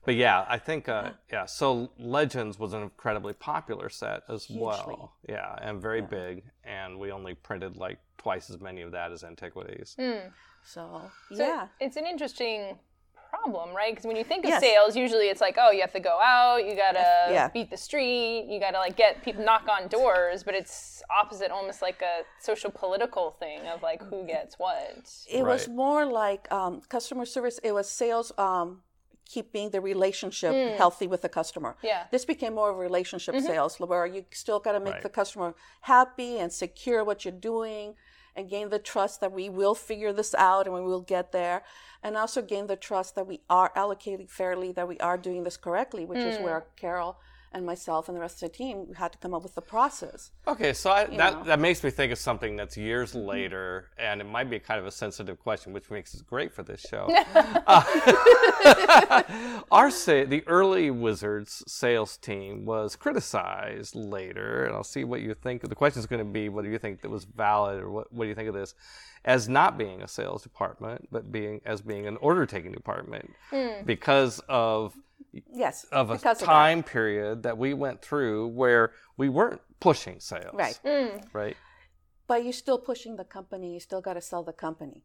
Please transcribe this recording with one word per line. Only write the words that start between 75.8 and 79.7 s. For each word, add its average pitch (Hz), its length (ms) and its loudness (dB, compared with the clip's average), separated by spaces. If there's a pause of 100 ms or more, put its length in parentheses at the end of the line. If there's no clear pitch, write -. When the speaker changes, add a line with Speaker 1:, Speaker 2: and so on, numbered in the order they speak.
Speaker 1:
of 131 180 2
a 113 60 0
Speaker 2:
because - 260 0
of 180 60 -2
that. 165 60 8
Speaker 1:
time 156 300 6
period 110 600 -2
that 113 140 -4
we 131 160 -2
went 139 280 -6
through 117 460 -2
where 120 460 4 (240)
we 135 120 2
weren't 185 320 2 (180)